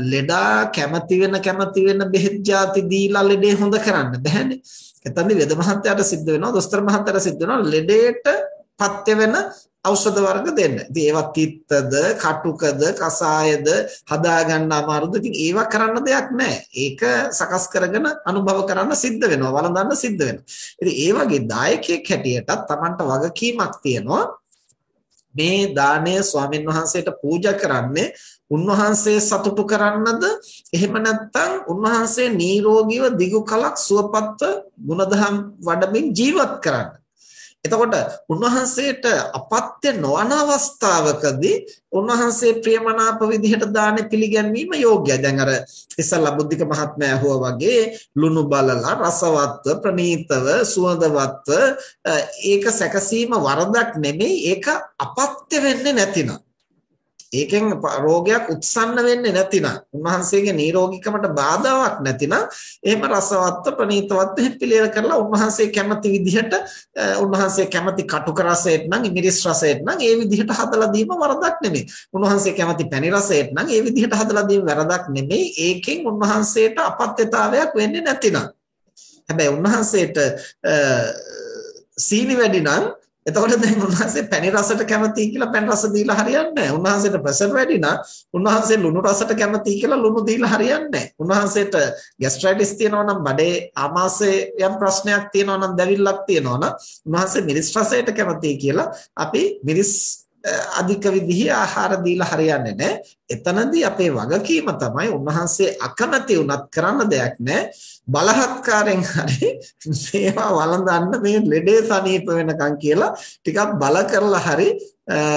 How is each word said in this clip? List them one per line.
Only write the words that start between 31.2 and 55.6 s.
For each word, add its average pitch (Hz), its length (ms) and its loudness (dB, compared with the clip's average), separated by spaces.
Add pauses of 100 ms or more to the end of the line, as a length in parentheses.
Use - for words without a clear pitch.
උන්වහන්සේ 226 640 0
නිරෝගීව 214 720 2 (140)
දිගු 185 240 2
කලක් 233 340 -2
සුවපත්ව 214 680 0 (360)
ගුණධම් 196 580 0 (220)
වඩමින් 190 560 0
ජීවත් 269 480 0
කරන්න? 127 400 -4 (580)
එතකොට 226 340 0 (300)
උන්වහන්සේට 247 800 0 (260)
අපත්‍ය - 640 -2
නොවන 175 400 0
අවස්ථාවකදී 170 1160 2 (400)
උන්වහන්සේ 233 640 2
ප්‍රියමනාප 220 640 2
විදිහට 220 480 2
දානේ 214 400 0
පිළිගැන්වීම 220 640 0
යෝග්‍යයි. 175 480 4
දැන් 139 180 2
අර 135 100 2 (440)
ඉස්සල්ලා 156 400 0
බුද්ධික 151 320 -2
මහත්මයා 147 480 -2
ඇහුවා 127 400 0
වගේ 214 260 2 (320)
ලුණු 160 320 2
බලලා 135 540 2
රසවත්ව, 160 800 0
ප්‍රණීතව, 170 680 0 (200)
සුවඳවත්ව, 160 840 0 (500)
අ, - 120 -2 (300)
ඒක 202 240 2
සැකසීම 226 720 0
වරදක් 180 580 0
නෙමෙයි. 156 400 0 (120)
ඒක 190 180 -2 (300)
අපත්‍ය - 640 -4